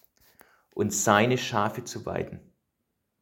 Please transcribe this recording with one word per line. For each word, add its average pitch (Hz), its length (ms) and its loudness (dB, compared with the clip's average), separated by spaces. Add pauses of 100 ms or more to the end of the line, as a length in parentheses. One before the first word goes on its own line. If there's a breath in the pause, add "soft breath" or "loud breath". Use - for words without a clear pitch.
(760 soft breath)
und 104 180 0
seine 117 460 4
Schafe 110 460 -2
zu - 200 -12
weiden. - 360 -6 (800)